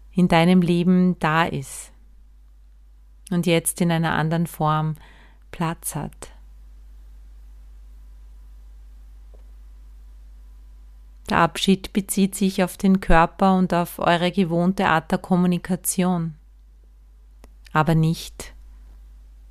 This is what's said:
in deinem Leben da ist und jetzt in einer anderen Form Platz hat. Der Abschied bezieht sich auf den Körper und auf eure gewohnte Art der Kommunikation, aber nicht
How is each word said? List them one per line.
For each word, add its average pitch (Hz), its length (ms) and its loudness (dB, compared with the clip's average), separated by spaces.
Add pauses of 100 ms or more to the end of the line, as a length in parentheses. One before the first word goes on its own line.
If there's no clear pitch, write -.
(120)
in 180 160 2
deinem 175 340 4
Leben 175 580 2
da 165 260 0
ist - 460 -10 (1400)
und 175 140 -2
jetzt 165 360 0
in 170 100 2
einer 165 200 0
anderen 165 360 -2
Form 156 480 -2 (560)
Platz - 440 -8
hat. - 400 -12 (4000)
Der 190 100 0
Abschied 185 520 0
bezieht 196 440 -2
sich 190 280 -2
auf 180 140 -6
den 190 220 2
Körper 185 580 4
und 185 160 0
auf 175 240 -2
eure 175 340 0
gewohnte 180 560 0
Art 160 240 0
der 190 60 0
Kommunikation, 180 1160 -2 (1400)
aber 156 220 2
nicht - 580 -2 (960)